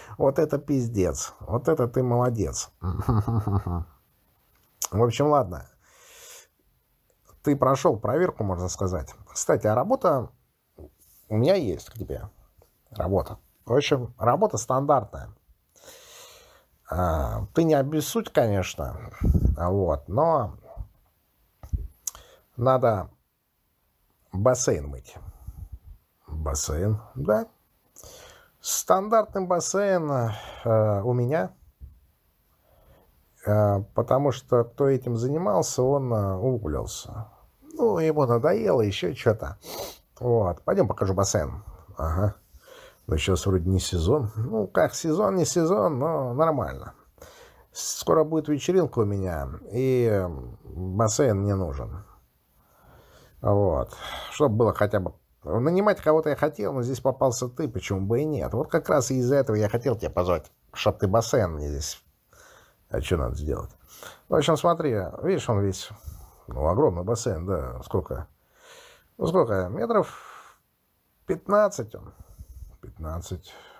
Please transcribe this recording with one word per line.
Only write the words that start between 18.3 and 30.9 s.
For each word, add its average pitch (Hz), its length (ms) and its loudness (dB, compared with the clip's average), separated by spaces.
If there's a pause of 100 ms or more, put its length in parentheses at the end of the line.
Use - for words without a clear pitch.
конечно, 98 800 -2 (460)
вот, 87 500 0
но 135 520 2 (2000)
надо 117 540 2 (1200)
бассейн 104 540 2
мыть. 67 300 -14 (1120)
Бассейн, 78 720 -2 (160)
да. 208 300 2 (1120)
Стандартный 202 840 0
бассейн, 170 840 2 (340)
э, 107 380 4